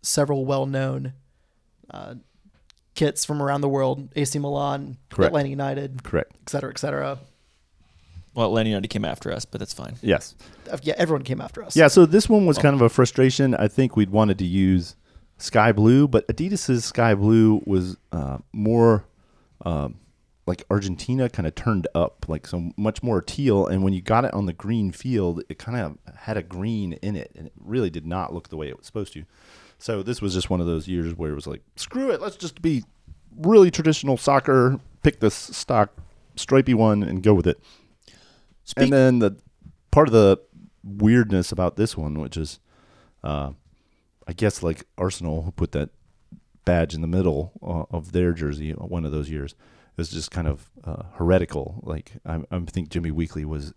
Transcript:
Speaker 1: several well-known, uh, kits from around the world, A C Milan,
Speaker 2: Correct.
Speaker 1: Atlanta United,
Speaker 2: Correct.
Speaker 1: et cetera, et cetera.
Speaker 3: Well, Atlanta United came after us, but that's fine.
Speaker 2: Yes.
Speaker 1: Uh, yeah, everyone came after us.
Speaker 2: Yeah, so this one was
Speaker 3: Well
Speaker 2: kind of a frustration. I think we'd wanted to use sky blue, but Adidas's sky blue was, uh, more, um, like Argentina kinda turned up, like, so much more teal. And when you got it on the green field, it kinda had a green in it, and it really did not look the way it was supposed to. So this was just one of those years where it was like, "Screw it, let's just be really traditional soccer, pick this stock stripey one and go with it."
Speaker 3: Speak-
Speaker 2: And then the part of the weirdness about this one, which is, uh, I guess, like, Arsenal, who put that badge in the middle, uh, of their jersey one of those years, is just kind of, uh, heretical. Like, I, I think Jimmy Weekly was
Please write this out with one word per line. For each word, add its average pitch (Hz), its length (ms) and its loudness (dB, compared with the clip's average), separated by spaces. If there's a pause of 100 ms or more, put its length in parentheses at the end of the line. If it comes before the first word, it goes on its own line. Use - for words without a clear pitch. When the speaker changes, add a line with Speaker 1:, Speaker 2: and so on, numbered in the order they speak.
Speaker 1:
several 143 440 -2
well-known, 135 680 -4 (760)
uh, - 240 -16 (800)
kits 143 300 -2
from 147 160 -6
around 143 200 -2
the 143 80 0
world, 135 460 -4
A 147 100 -2
C 143 140 -6
Milan, 143 580 -6 (120)
Speaker 2:
Correct. 185 200 2
Speaker 1:
Atlanta 143 200 -2
United, 139 540 -8
Speaker 2:
Correct. - 380 -6
Speaker 1:
et - 80 -18
cetera, 139 200 -6
et - 100 -14
cetera. 139 400 -6 (1120)
Speaker 3:
Well, 113 140 0
Atlanta 110 220 0
United 104 200 -2
came 101 160 -6
after - 260 -6
us, - 140 -8
but - 140 -12
that's - 140 -12
fine. - 280 -14
Speaker 2:
Yes. - 340 0 (340)
Speaker 1:
Uh, 160 140 -10
yeah, 151 140 -4
everyone 160 260 -2
came 127 180 -6
after - 220 -14
us. - 120 -10
Speaker 2:
Yeah, 156 120 8
so 175 180 10
this 185 240 4
one 208 160 6
was 151 120 4
Speaker 3:
Well - 60 0
Speaker 2:
kind 143 120 6
of 131 60 4
a 117 80 8
frustration. 131 680 2
I 107 120 0
think 131 280 0
we'd 104 160 2
wanted 104 280 2
to 95 60 -2
use 92 500 2 (420)
sky 113 340 2
blue, 117 360 6
but - 200 2
Adidas's 160 580 -2
sky 117 300 2
blue 110 500 4
was, 92 320 -2 (140)
uh, 67 280 -6 (140)
more, 110 520 4 (600)
um, 71 300 -4 (500)
like 90 240 -6
Argentina 104 600 -2
kinda - 220 -4
turned 98 440 -2
up, - 320 -2
like, 78 200 -8
so 85 280 -8
much 104 280 -4
more 110 180 0
teal. 113 460 0
And 95 160 0
when 98 100 2
you 90 80 -4
got 110 240 0
it - 80 -4
on 101 140 -4
the 87 60 -6
green 101 380 -4
field, 95 560 -4
it 78 120 -14
kinda 113 360 -8 (220)
had 110 200 -8
a 95 60 -6
green 92 500 -6
in 101 220 -8
it, - 200 -10
and 78 120 -18
it - 100 -20
really 104 320 -4
did 80 160 -10
not 87 280 -6
look 85 160 -14
the 80 80 -14
way 76 100 -10
it 65 100 -12
was - 80 -20
supposed - 280 -12
to. 76 100 -16 (540)
So 104 260 -6
this 113 180 -6
was 98 120 -2
just 90 160 -4
one 90 100 -2
of 87 80 -2
those 80 220 -4
years 85 260 -4
where 80 160 -8
it 73 40 -8
was 71 120 -12
like, 71 140 -12 (160)
"Screw 262 340 -8
it, 160 80 -2
let's 202 160 -10
just 165 260 -14
be 156 220 -2 (540)
really 185 340 8
traditional 151 460 0
soccer, 131 600 4 (240)
pick - 180 4
this 107 140 2
stock - 560 -2 (440)
stripey 131 380 2
one 107 300 4
and 92 200 -4
go 104 100 6
with 92 140 4
it." - 120 0 (1080)
Speaker 3:
Speak- - 200 0
Speaker 2:
And 135 80 2
then 131 260 6
the 98 180 2 (540)
part 147 180 6
of 110 40 2
the 101 240 8 (460)
weirdness 104 680 2
about 90 260 -2
this 107 180 -2
one, 76 240 -6
which 73 160 -10
is, 78 240 -8 (640)
uh, 71 280 -6 (760)
I 87 60 -10
guess, 104 280 -2
like, 82 240 -4 (120)
Arsenal, 82 460 -4
who 85 80 -6
put - 200 -4
that 73 180 -4 (760)
badge 82 280 0
in 78 80 -6
the 82 60 -4
middle, 87 440 -2 (120)
uh, 82 220 -8 (100)
of 82 160 -10
their 90 220 0
jersey 76 380 -6
one 85 340 -8
of 71 60 -6
those 76 180 -6
years, 73 260 -10 (420)
is 85 120 -6
just 82 200 -10
kind 82 180 -6
of, 71 220 -8 (140)
uh, - 200 -10 (120)
heretical. 85 680 -2
Like, - 300 -12 (120)
I, 82 260 -8
I 92 80 -4
think 85 300 -8
Jimmy 82 220 -6
Weekly 78 320 -6
was 76 340 -10